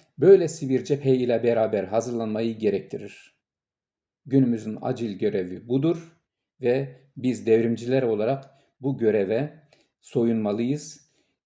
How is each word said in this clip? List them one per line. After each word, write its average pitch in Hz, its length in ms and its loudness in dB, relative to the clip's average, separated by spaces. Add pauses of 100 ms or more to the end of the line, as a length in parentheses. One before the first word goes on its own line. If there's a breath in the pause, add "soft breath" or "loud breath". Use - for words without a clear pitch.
(180)
böylesi 170 500 6
bir 127 160 0
cephe 135 320 2
ile 120 260 0
beraber 110 420 2
hazırlanmayı 113 760 -4
gerektirir. 104 800 -6 (880)
Günümüzün 117 560 2
acil 107 360 -6
görevi 98 500 -4
budur 147 480 -2 (440)
ve 131 400 -2 (160)
biz 110 300 -4
devrimciler 117 560 2
olarak 117 480 -2 (300 soft breath)
bu 127 180 -4
göreve 107 640 0 (380 soft breath)
soyunmalıyız. 117 1080 -2 (380)